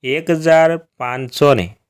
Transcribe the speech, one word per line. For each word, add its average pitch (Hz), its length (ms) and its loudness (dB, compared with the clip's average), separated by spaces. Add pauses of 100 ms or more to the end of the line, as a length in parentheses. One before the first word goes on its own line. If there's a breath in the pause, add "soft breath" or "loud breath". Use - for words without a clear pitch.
એક 143 260 -6
હજાર 160 480 2
પાંચસો 131 760 -2
ને 98 240 -4 (120)